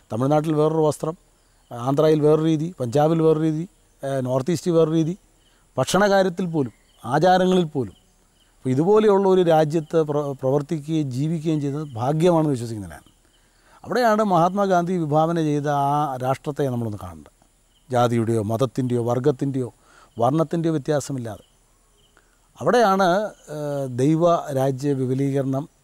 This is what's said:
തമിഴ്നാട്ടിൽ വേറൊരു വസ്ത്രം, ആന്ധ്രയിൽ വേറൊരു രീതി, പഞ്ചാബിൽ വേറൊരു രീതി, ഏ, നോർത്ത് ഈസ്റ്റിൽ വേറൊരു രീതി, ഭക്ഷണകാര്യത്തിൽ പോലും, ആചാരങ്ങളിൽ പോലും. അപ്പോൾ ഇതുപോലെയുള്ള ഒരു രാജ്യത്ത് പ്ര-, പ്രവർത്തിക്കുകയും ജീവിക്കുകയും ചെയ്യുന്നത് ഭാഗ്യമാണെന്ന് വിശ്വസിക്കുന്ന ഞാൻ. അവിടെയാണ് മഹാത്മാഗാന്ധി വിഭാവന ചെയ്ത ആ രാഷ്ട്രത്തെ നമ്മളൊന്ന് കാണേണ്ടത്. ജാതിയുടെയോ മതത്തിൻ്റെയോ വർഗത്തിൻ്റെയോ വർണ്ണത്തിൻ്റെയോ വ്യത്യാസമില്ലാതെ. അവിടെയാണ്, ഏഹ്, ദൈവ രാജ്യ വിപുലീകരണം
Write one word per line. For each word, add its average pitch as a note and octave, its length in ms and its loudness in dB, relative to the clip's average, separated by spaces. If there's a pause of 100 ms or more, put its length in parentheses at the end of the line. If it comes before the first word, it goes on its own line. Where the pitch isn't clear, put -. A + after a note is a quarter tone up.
(140)
തമിഴ്നാട്ടിൽ D3+ 400 0
വേറൊരു D#3 280 2
വസ്ത്രം, D#3 360 -2 (540)
ആന്ധ്രയിൽ C#3+ 480 2
വേറൊരു D3+ 260 2
രീതി, D#3+ 340 -2
പഞ്ചാബിൽ D3 420 0
വേറൊരു D#3 220 2
രീതി, D#3+ 260 -4 (340)
ഏ, C3+ 160 -4
നോർത്ത് B2+ 320 -2
ഈസ്റ്റിൽ F3 200 -2
വേറൊരു D#3+ 240 2
രീതി, D#3+ 220 -2 (600)
ഭക്ഷണകാര്യത്തിൽ F#3+ 680 0
പോലും, D#3 260 -4 (340)
ആചാരങ്ങളിൽ F#3 580 2
പോലും. C#3 300 -6 (640)
അപ്പോൾ - 120 -6
ഇതുപോലെയുള്ള G3 600 4
ഒരു F#3 120 4
രാജ്യത്ത് D#3+ 600 2
പ്ര-, D3 360 -4
പ്രവർത്തിക്കുകയും C#3+ 720 -2
ജീവിക്കുകയും D#3 500 -2
ചെയ്യുന്നത് C#3+ 320 -6
ഭാഗ്യമാണെന്ന് D#3 580 2
വിശ്വസിക്കുന്ന A2+ 360 -6
ഞാൻ. D#2 140 -18 (800)
അവിടെയാണ് A3 400 0
മഹാത്മാഗാന്ധി F#3 720 2
വിഭാവന D#3+ 420 0
ചെയ്ത D3 320 0
ആ C#3+ 560 0
രാഷ്ട്രത്തെ C#3 460 -4
നമ്മളൊന്ന് A#2 340 -6
കാണേണ്ടത്. D#2+ 280 -18 (600)
ജാതിയുടെയോ A#2 520 2
മതത്തിൻ്റെയോ A#2+ 600 -2
വർഗത്തിൻ്റെയോ B2+ 720 -2 (460)
വർണ്ണത്തിൻ്റെയോ D#3+ 520 0
വ്യത്യാസമില്ലാതെ. C3+ 800 -6 (1080)
അവിടെയാണ്, G3 440 2 (200)
ഏഹ്, C#3+ 720 -8
ദൈവ D#3+ 380 4
രാജ്യ C#3 580 -2
വിപുലീകരണം C3+ 760 -2 (140)